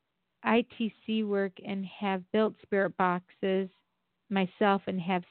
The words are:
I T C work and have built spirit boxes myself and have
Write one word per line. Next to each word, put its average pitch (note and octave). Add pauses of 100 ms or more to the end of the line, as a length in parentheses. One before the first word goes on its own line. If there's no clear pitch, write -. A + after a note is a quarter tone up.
(420)
I A3+ (120)
T A3 (140)
C A3
work G3 (140)
and G3
have F#3+ (100)
built G#3+
spirit G3
boxes F#3+ (600)
myself G3
and F#3+
have F3+